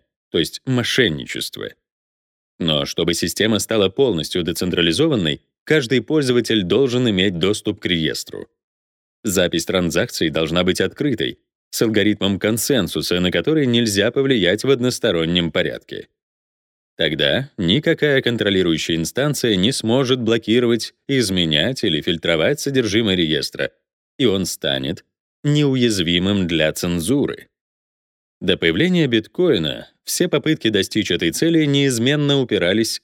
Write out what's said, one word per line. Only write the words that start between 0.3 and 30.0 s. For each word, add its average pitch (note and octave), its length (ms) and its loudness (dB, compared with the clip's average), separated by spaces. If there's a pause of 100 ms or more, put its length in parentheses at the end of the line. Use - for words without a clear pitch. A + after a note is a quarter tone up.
то E2+ 80 0
есть - 260 -4
мошенничества. D#2 1040 -2 (920)
Но D#2 260 0
чтобы E2+ 280 -2
система G2+ 460 0
стала G2+ 300 0
полностью F#2 540 0
децентрализованной, E2+ 960 0 (240)
каждый C3+ 360 2
пользователь B2 600 2
должен A#2+ 460 2
иметь F#2 300 0
доступ G2+ 420 -2
к - 60 -16
реестру. C#2+ 600 -4 (760)
Запись F2+ 420 0
транзакций F2+ 640 0
должна D#2+ 340 0
быть F2+ 160 0
открытой, F#2+ 600 -4 (320)
с - 100 -4
алгоритмом G2+ 580 0
консенсуса, G2+ 800 0
на F2+ 120 0
который C#3+ 340 2
нельзя A#2 460 2
повлиять B2 520 2
в C3 60 0
одностороннем F2+ 840 0
порядке. - 560 -6 (880)
Тогда D#2 600 0
никакая C#3+ 640 2
контролирующая F#2+ 760 0
инстанция A#2+ 580 -2
не F#2+ 160 2
сможет B2+ 500 0
блокировать, A#2 720 0 (140)
изменять F#2+ 760 0
или D2+ 180 0
фильтровать E2+ 580 0
содержимое A2+ 560 0
реестра, D2+ 560 -2 (480)
и C3+ 60 2
он F#2+ 200 2
станет C#2 580 -6 (400)
неуязвимым G#2 1040 2
для D#2 240 0
цензуры. F2 760 -2 (920)
До F2 160 0
появления D3+ 500 2
биткоина A2+ 840 0 (140)